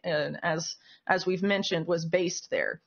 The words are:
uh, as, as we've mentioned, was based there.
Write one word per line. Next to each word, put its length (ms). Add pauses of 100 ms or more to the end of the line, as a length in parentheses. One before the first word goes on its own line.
uh, 280 (100)
as, 360 (280)
as 180
we've 200
mentioned, 420
was 200
based 440
there. 380